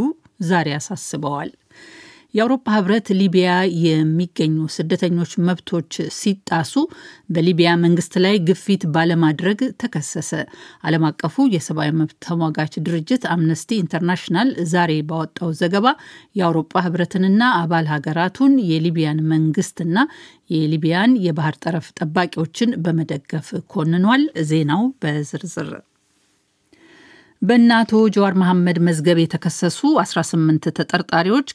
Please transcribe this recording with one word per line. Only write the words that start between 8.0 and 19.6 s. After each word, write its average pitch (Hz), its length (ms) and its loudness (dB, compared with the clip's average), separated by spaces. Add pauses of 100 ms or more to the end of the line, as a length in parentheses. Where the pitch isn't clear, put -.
ላይ 190 220 4
ግፊት 185 480 0
ባለማድረግ 165 720 2 (160)
ተከሰሰ። 165 540 -8 (540)
ዓለም 160 220 2
አቀፉ 165 420 0
የሰብአዊ 156 440 -2
መብት 156 300 -2
ተሟጋች 156 580 -4
ድርጅት 170 460 -2
አምነስቲ 165 540 -2
ኢንተርናሽናል 180 720 -2 (140)
ዛሬ 165 360 0
ባወጣው 160 520 -6
ዘገባ 202 420 0 (400)
የአውሮፓ 170 480 0
ህብረትንና 180 580 0 (140)
አባል 165 320 0
ሀገራቱን 165 680 0 (100)
የሊቢያን 160 640 0
መንግስትና 160 720 0 (520)